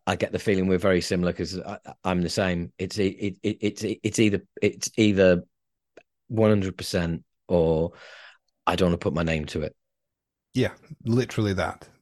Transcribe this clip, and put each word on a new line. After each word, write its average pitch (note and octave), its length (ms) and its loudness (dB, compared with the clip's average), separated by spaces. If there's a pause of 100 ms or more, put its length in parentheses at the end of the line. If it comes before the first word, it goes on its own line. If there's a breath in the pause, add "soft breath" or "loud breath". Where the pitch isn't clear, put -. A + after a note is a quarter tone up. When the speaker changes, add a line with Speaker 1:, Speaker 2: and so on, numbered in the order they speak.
Speaker 1:
I F#2+ 80 2
get F#2 160 -2
the F#2 80 -2
feeling F#2+ 260 0
we're F#2+ 120 2
very F#2 220 2
similar F2+ 320 -2
'cause F2+ 280 -6
I, G2 180 -12 (240)
I'm F#2 200 0
the E2+ 60 0
same. F2 480 -2
It's, F#2+ 220 -8
it, G2 220 0
it, F#2+ 240 -6
it, G#2+ 160 -4
it's, G#2 240 -4
it's G#2+ 340 -4
either, G#2 240 4 (180)
it's - 360 -2
either F#2+ 480 4 (840)
one A2 240 2
hundred F#2+ 260 0
percent E2+ 460 -2 (240)
or E2 460 2 (720 loud breath)
I E2+ 80 2
don't F2+ 140 2
wanna F2 100 0
put D2 160 -4
my E2 80 0
name D#2+ 240 -2
to D#2+ 160 -6
it. - 140 -8 (800)
Speaker 2:
Yeah, A#2+ 180 0 (320)
literally A2+ 480 0
that. - 360 -4 (140)